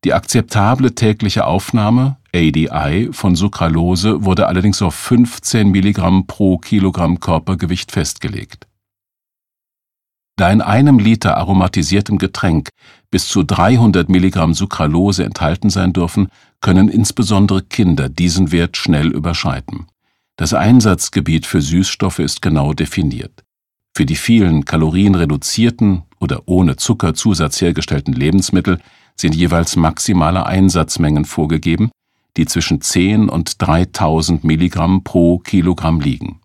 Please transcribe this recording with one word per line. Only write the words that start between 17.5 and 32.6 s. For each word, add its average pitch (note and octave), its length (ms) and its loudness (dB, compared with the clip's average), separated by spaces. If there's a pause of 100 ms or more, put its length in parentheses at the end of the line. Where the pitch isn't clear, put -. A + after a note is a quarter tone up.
Kinder D2+ 480 0
diesen E2 420 0
Wert E2+ 240 0
schnell D#2 320 0
überschreiten. D#2+ 800 -6 (500)
Das - 180 -4
Einsatzgebiet G#2+ 920 2
für - 160 -2
Süßstoffe F2 580 -2
ist - 220 -4
genau D2+ 320 0
definiert. C#2+ 680 -6 (520)
Für D3 100 0
die C#3+ 100 -2
vielen F2 500 2
kalorienreduzierten F2+ 1400 0 (180)
oder C#2 280 -4
ohne F2+ 280 2
Zuckerzusatz E2 840 -2
hergestellten D#2 540 -2
Lebensmittel F2 640 0 (360)
sind D#2+ 200 -2
jeweils E2+ 400 0
maximale E2+ 720 0
Einsatzmengen E2 760 0
vorgegeben, E2 680 -2 (440)
die E2 120 0
zwischen - 340 -2